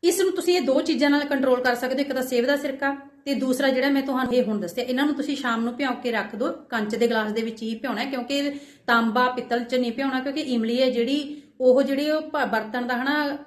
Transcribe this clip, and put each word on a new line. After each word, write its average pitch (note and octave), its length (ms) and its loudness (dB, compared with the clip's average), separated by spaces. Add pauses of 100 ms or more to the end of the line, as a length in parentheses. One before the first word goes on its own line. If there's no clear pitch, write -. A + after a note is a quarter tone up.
ਇਸ F4 180 4
ਨੂੰ F#4 100 2
ਤੁਸੀਂ F4 260 2
ਇਹ F4+ 40 2
ਦੋ C4 200 2
ਚੀਜ਼ਾਂ C#4+ 280 2
ਨਾਲ D4 140 4
ਕੰਟਰੋਲ C4 400 2
ਕਰ B3 120 2
ਸਕਦੇ B3+ 200 -2
ਹੋ, C4 40 -2
ਇੱਕ C#4 140 -2
ਤਾਂ C4 100 0
ਸੇਬ B3 220 0
ਦਾ C#4+ 100 2
ਸਿਰਕਾ C#4 420 -2 (280)
ਤੇ C#4 80 0
ਦੂਸਰਾ C4 360 2
ਜਿਹੜਾ C4 200 2
ਮੈਂ C#4 120 2
ਤੁਹਾਨੂੰ B3+ 320 -2
ਇਹ B3 100 4
ਹੁਣ G#3 160 0
ਦੱਸਿਆ। F3+ 240 -6
ਇਹਨਾਂ B3+ 220 0
ਨੂੰ D4+ 100 0
ਤੁਸੀਂ C#4 200 -4
ਸ਼ਾਮ A3+ 280 -2
ਨੂੰ A#3+ 100 -2
ਭਿਉਂ C#4 200 -2
ਕੇ - 180 -4
ਰੱਖ G#3+ 240 -4
ਦਿਓ, B3+ 160 -2
ਕੰਚ G#3+ 440 -4
ਦੇ A#3 120 2
ਗਲਾਸ A3 240 0
ਦੇ A3+ 100 -2
ਵਿੱਚ A3+ 220 -6
ਹੀ A3+ 120 -4
ਭਿਉਣਾ A3 260 -6
ਹੈ, C#4 80 -6
ਕਿਉਂਕਿ C#4 420 -2 (360)
ਤਾਂਬਾ A#3 420 4
ਪਿੱਤਲ A#3+ 340 -2
'ਚ B3 120 -4
ਨਹੀਂ B3 160 0
ਭਿਉਣਾ, C4 280 -2
ਕਿਉਂਕਿ C#4 220 -4
ਇਮਲੀ A#3+ 400 0
ਹੈ B3+ 80 4
ਜਿਹੜੀ, C4+ 520 -2 (200)
ਉਹ B3+ 220 6
ਜਿਹੜੀ C#4 280 0
ਉਹ D#4 100 2
ਭ-, D4+ 240 -2
ਬਰਤਨ A3 420 -2
ਦਾ, B3 140 -2
ਹਨਾ, C#4+ 460 0